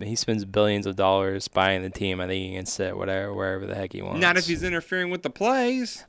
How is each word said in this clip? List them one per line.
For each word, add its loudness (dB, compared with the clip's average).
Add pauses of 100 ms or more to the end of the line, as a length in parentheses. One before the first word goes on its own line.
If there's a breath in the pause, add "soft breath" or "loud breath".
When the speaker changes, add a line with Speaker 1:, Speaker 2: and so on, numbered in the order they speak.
Speaker 1:
he -4
spends 0
billions 4
of -2
dollars 2
buying 4
the -4
team. -2
I -2
think -2
he -8
can -6
sit -4
whatever, -2
wherever -2
the -6
heck -6
he -8
wants. -4
Speaker 2:
Not 6
if 2
he's -2
interfering -2
with -4
the -2
plays. 0